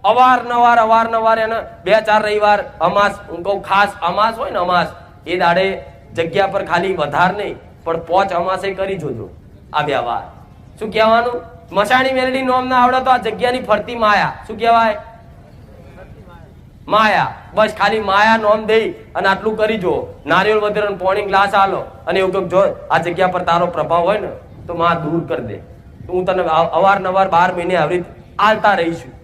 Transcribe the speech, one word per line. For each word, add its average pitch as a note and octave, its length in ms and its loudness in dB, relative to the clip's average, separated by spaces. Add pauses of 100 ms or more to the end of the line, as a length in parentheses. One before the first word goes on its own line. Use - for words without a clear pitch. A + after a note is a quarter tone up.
અવારનવાર, A#3+ 720 4
અવારનવાર A3+ 600 2
એને A3 180 -2 (280)
બે G#3 160 4
ચાર G#3+ 220 2
રવિવાર G#3 420 2 (160)
અમાસ, G3 320 2 (180)
હું E3+ 120 -12
કહું G3 200 -4
ખાસ G3 260 2 (140)
અમાસ G3+ 320 0
હોય B3+ 160 -8
ને - 80 -4
અમાસ, F3+ 280 0 (400)
એ F3 120 -4
દાડે F#3 460 0 (300)
જગ્યા E3+ 320 -2
પર F#3+ 180 -4
ખાલી F#3 300 -2
વધાર D3+ 400 0
નહીં, G3+ 220 -8 (280)
પણ E3 140 -4
પોચ F#3 340 0
અમાસે F#3 420 -4
કરી F#3+ 240 -6
જોજો A#2 300 -10 (440)
આ D3+ 100 -2
વ્યવહાર. A#2+ 400 -4 (560)
શું A3 120 -8
કહેવાનું? A3+ 520 2 (300)
મસાણી B3+ 400 2
મેલડી C4 300 -2
નોમ B3+ 260 0
ના B3+ 100 2
આવડે B3+ 220 4
તો C4 100 -2
આ B3+ 60 6
જગ્યાની A#3+ 440 -2
ફરતી G#3 340 -2
માયા. G#3 380 2 (140)
શું A3 120 -12
કહેવાય? A3+ 400 2 (1900)
માયા. G#3 460 2 (200)
બસ G#3+ 240 2
ખાલી G#3 220 0
માયા G#3 360 4
નોમ G#3+ 300 0
દઈ G#3+ 260 2
અને - 360 -4
આટલું G3+ 280 -2
કરી G#3+ 220 0
જો. - 480 -4
નારિયેળ F#3+ 320 2
વધેરાનો G#3 380 -2
પોણી F#3 260 -2
ગ્લાસ G3 320 0
આલો G3 240 2
અને - 400 -6
એવું F#3+ 140 0
કહું, F#3 160 -4
"જો F3+ 140 2 (280)
આ - 80 2
જગ્યા F3 280 0
પર F3+ 160 -2
તારો E3+ 240 2
પ્રભાવ E3 360 0
હોય G3 160 0
ને F3 100 -6 (380)
તો F3 80 -8
માં E3 280 0
દૂર D#3+ 260 -4
કરી C#3+ 180 -4
દે." G#2 100 -10 (500)
તો F3 60 -10
હું F3+ 120 -2
તને F#3 180 0
અવ-, E3 260 0
અવારનવાર F#3+ 600 2
બાર F3+ 260 2
મહિને F3 220 -2
આવી E3 200 0
રીત F3 80 -4 (340)
આલતા G#3 360 2
રહીશું. E3+ 380 -4 (120)